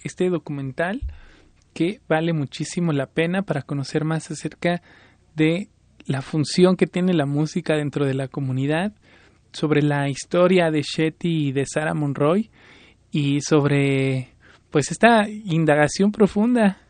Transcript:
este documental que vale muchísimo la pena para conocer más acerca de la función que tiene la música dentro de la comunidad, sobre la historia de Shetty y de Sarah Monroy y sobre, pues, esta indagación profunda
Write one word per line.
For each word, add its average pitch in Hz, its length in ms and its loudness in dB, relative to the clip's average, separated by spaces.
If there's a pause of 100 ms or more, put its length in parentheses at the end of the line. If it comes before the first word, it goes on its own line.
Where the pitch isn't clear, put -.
este 185 280 -4
documental 156 720 -6 (720)
que 170 340 -2
vale 160 240 0
muchísimo 156 600 -4
la 139 140 -2
pena 175 360 -2
para 147 200 -4
conocer 147 420 -4
más 160 260 -4
acerca 170 520 -4 (540)
de 160 320 0 (380)
la 135 160 -4
función 180 540 2
que 175 100 2
tiene 180 260 0
la 147 140 2
música 156 500 -2
dentro 143 300 -2
de 135 80 0
la 135 140 -4
comunidad, 143 640 -4 (600)
sobre 147 300 0
la 143 260 0
historia 175 600 2
de 151 120 0
Shetty 160 680 -2
y 135 40 -2
de 135 140 -2
Sarah 160 280 -4
Monroy 151 560 0 (600)
y 143 300 0
sobre, 139 880 2 (400)
pues, 143 200 0
esta 220 380 4
indagación 165 840 2
profunda 208 680 2 (120)